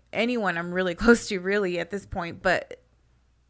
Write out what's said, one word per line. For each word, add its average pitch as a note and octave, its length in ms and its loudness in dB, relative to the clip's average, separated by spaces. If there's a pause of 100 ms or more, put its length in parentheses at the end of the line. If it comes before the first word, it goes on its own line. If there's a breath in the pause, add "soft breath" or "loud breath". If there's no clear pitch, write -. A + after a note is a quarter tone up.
(140)
anyone A3 420 0
I'm F3 160 -4
really F3+ 220 0
<laughs> E3+ 80 -6
close A#3 260 6
to, G3 120 -2
really, F#3 400 0
at E3+ 100 -6
this G3 160 -8
point, E3+ 360 -8
but - 380 0 (680)